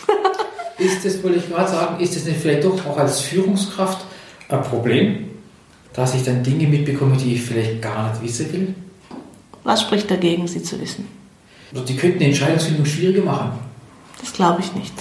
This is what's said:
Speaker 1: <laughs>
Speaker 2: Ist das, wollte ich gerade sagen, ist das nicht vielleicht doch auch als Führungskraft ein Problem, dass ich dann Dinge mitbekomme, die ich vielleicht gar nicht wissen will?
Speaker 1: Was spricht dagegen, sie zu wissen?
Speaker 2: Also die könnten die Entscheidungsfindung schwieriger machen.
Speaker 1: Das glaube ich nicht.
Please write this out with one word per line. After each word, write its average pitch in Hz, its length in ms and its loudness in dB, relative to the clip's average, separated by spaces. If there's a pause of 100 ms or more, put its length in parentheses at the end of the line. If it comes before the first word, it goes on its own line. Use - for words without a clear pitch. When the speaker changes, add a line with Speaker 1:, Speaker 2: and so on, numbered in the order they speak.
Speaker 1:
<laughs> 415 720 -2
Speaker 2:
Ist 190 280 2
das, - 180 -2
wollte 175 140 2
ich - 100 -4
gerade 180 220 0
sagen, 170 300 -2
ist 175 140 0
das 160 120 -4
nicht 156 120 0
vielleicht 147 240 2
doch 185 220 2
auch 143 140 -4
als - 240 2
Führungskraft 190 840 0 (460)
ein 127 120 0
Problem, - 680 0 (640)
dass 131 200 0
ich 127 80 2
dann 123 200 0
Dinge 147 240 2
mitbekomme, 139 500 2
die 120 200 0
ich 117 80 0
vielleicht 113 360 -2
gar 110 300 -2
nicht 113 120 -4
wissen 151 300 -4
will? 185 220 -2 (880)
Speaker 1:
Was 220 160 2
spricht - 300 0
dagegen, 175 360 2
sie 170 160 -6
zu - 160 -8
wissen? - 300 -8 (640)
Speaker 2:
Also 127 140 -8
die 131 100 -2
könnten 180 220 4
die 151 80 6
Entscheidungsfindung 147 580 2
schwieriger 185 400 2
machen. 113 280 0 (680)
Speaker 1:
Das - 140 -12
glaube 175 260 2
ich 190 140 -6
nicht. - 260 -8